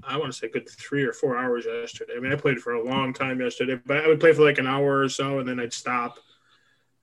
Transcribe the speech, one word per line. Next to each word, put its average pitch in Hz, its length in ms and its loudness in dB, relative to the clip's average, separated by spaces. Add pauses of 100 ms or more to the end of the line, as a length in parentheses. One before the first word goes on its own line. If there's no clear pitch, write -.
I 131 140 -6
wanna 143 160 -4
say, 117 160 -8
a - 20 -10
good - 180 -6
three - 360 -4
or 120 80 0
four 131 240 -2
hours 120 300 -2
yesterday. 117 500 -8
I 123 40 -8
mean, 131 120 -2
I 147 40 0
played 139 240 0
for - 120 -6
a 117 100 -2
long 131 300 -2
time 131 280 -4
yesterday, 127 460 -2
but 139 120 2
I 156 100 2
would 156 100 8
play 160 140 8
for, 147 100 6
like, 143 160 6
an 131 80 0
hour 139 340 2
or 135 80 2
so, 139 300 -2
and 127 100 -4
then 127 120 -4
I'd 117 140 -6
stop, 120 440 -4 (840)